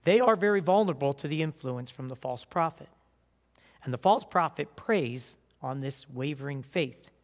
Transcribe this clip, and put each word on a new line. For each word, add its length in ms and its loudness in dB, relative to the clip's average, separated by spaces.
They 160 6
are 160 6
very 240 2
vulnerable 540 2
to 140 -8
the 140 -2
influence 480 -6
from 200 -12
the 60 -8
false 280 -8
prophet. 460 -4
And 100 -4
the 40 -4
false 280 4
prophet 500 -2
preys 640 -2
on 180 -6
this 300 -8
wavering 520 -6
faith. 480 -4